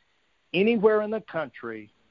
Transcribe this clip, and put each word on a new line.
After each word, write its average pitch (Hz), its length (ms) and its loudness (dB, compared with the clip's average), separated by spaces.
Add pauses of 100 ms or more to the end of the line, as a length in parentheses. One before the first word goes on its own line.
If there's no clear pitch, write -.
(540)
anywhere 214 480 4
in 214 100 -6
the 185 100 -6
country, 117 720 -10 (200)